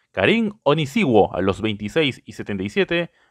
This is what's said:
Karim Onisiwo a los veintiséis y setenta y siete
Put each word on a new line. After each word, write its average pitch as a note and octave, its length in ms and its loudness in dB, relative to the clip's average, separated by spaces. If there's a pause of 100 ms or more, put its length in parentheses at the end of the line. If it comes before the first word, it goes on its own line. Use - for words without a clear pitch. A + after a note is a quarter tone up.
(120)
Karim G3+ 400 2 (100)
Onisiwo C#3+ 720 2
a - 60 -2
los F#2+ 200 -2
veintiséis G#2+ 640 -4
y A2+ 80 -18
setenta G2+ 300 -8
y G2+ 60 -4
siete F3 420 -2 (200)